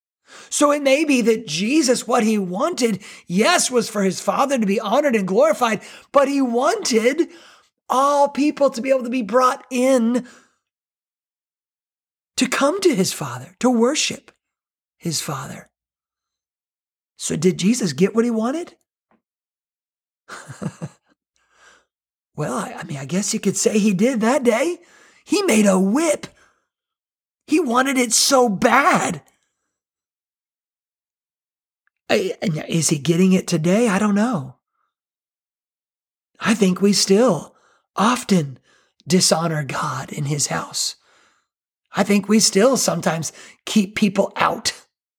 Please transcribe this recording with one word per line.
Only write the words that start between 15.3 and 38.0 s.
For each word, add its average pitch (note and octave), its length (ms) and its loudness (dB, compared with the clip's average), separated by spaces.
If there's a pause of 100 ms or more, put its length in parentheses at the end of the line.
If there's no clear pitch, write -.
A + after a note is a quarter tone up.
So - 200 -6
did D#3+ 220 0
Jesus G3+ 340 0
get F3+ 220 0
what A3+ 100 2
he A#3+ 60 0
wanted? B3 460 -6 (1500)
<laughs> - 640 -14 (1500)
Well, D3+ 180 -6
I, G3 240 -8
I - 40 -14
mean, D#3 140 -10
I C3+ 80 -12
guess F3 280 -4
you A3 60 -4
could F#3+ 180 -2
say G#3+ 220 0
he G#3 160 2
did A3+ 260 0
that B3+ 220 2
day. B3 360 0 (460)
He G4+ 180 0
made G#3+ 240 4
a F#3+ 120 4
whip. C#4 480 0 (1200)
He D#4+ 140 2
wanted C4 360 0
it A#3+ 160 0
so B3 360 4
bad. A#3 760 2 (3000)
I, F#3+ 320 0
and E3 240 -4
is E3 220 -2
he D#3 100 0
getting F3 360 2
it - 120 0
today? F3+ 420 2
I G3 120 0
don't G#3 160 0
know. G3+ 400 -2 (1800)
I A3 140 0
think F#3 260 2
we G3+ 120 4
still G3 640 2 (400)
often F#3+ 640 0 (480)